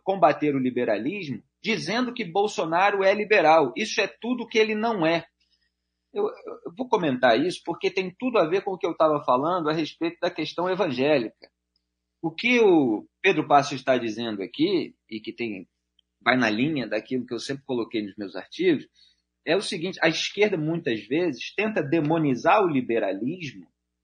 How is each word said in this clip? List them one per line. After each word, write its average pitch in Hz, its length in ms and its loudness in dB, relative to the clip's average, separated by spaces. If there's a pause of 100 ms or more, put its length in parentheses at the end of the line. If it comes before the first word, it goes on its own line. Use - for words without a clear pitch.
combater 151 500 2
o 135 40 -2
liberalismo 123 840 -2 (180)
dizendo 214 520 -2
que 226 100 -6
Bolsonaro 190 800 0
é 190 100 6
liberal. 165 640 4
Isso 214 240 -4
é 196 80 0
tudo 233 400 -6
que 233 100 -6
ele 220 180 4
não 214 300 -2
é. 165 200 0 (880)
Eu, - 140 -2
eu - 500 -14
vou 254 100 -8
comentar 127 520 4
isso - 260 -2
porque 170 240 -4
tem 185 280 -4
tudo 254 200 -2
a 170 100 4
ver 185 140 -2
com 196 100 -6
o 185 60 -6
que - 80 -6
eu 165 100 -4
tava 156 300 2
falando 151 420 0
a 151 60 0
respeito 165 480 -6
da 175 80 -2
questão 170 400 -4
evangélica. 143 800 0 (720)
O 160 100 -6
que 240 280 0
o 156 460 4 (160)
Pedro 156 260 2
Passos 143 260 4
está 131 240 0
dizendo 113 460 -6
aqui, 160 520 -2 (140)
e 110 100 -10
que - 140 -12
tem, 101 340 -10 (540)
vai 123 160 2
na 120 120 2
linha 123 380 -2
daquilo 110 380 -4
que 123 80 -12
eu 113 60 -6
sempre 139 260 -10
coloquei 113 360 -4
nos 98 140 -10
meus 98 200 -12
artigos, 156 500 -2 (580)
é 160 140 0
o 208 40 -4
seguinte: 185 420 -8
a 165 40 4
esquerda, 196 480 0
muitas 156 500 -4
vezes, 147 500 -4
tenta 214 260 -2
demonizar 156 800 2
o 180 60 2
liberalismo 113 960 -4 (360)